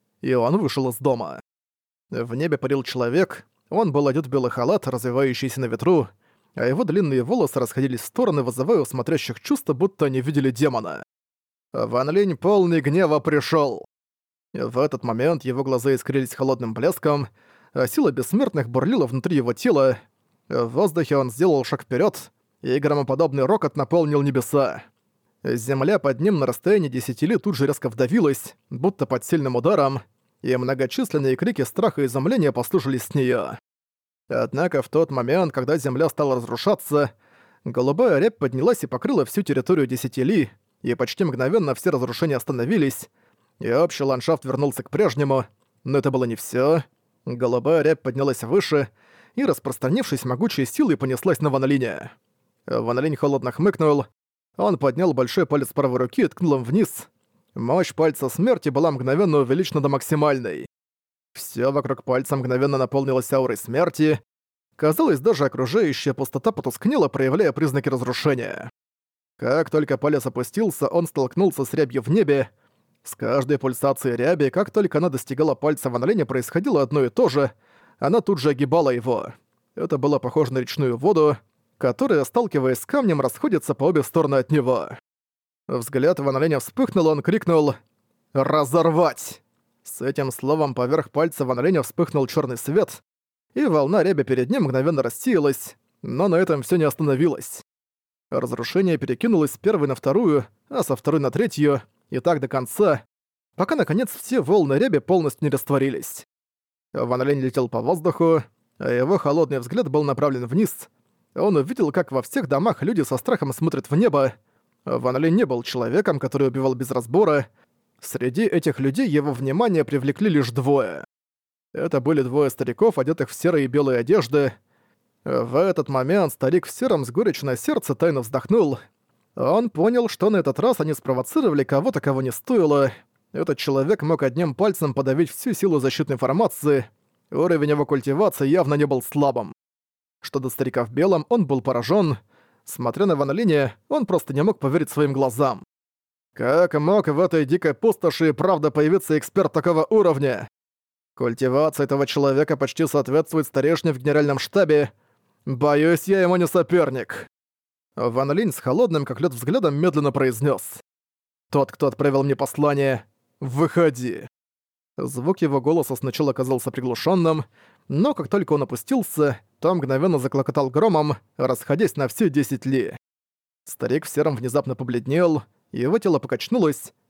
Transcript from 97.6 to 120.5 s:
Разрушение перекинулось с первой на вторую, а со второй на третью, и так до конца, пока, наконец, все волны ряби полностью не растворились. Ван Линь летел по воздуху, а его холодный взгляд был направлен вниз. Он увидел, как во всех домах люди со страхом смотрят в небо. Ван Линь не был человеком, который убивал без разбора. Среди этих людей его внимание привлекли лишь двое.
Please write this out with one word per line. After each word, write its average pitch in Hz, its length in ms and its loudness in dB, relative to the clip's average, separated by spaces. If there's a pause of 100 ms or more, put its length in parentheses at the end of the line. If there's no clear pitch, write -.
Разрушение 143 640 0
перекинулось 151 540 0
с - 60 -16
первой 185 300 0
на 131 80 -2
вторую, 147 500 2 (220)
а 262 160 -2
со 131 140 -2
второй 151 240 0
на 131 100 0
третью, 147 500 0 (280)
и 127 100 -4
так 156 220 0
до 127 80 -4
конца, 139 560 0 (500)
пока, 208 200 0
наконец, 214 340 0
все - 320 -4
волны 147 320 2
ряби 180 260 2
полностью 160 460 0
не 139 60 0
растворились. 135 760 -2 (640)
Ван 123 300 -2
Линь 139 180 0
летел 131 300 -2
по 113 120 -4
воздуху, 165 640 2 (340)
а - 120 -4
его 131 280 2
холодный 143 420 0
взгляд 147 280 -4
был 147 160 0
направлен 135 440 -2
вниз. 175 420 -2 (440)
Он 196 220 0
увидел, 147 380 0
как - 180 -2
во 131 120 -2
всех 220 240 -4
домах 147 360 0
люди 160 200 0
со 131 120 -4
страхом 143 380 -2
смотрят - 360 -2
в 143 60 0
небо. 143 380 2 (500)
Ван 123 340 -2
Линь 160 180 4
не 233 100 4
был 123 160 -2
человеком, 135 560 -2
который 135 300 0
убивал 131 260 0
без 123 160 -6
разбора. 139 560 2 (540)
Среди 131 460 -2
этих 165 340 0
людей 139 280 0
его 147 240 2
внимание 147 540 0
привлекли 139 420 0
лишь 143 220 2
двое. 120 560 0 (680)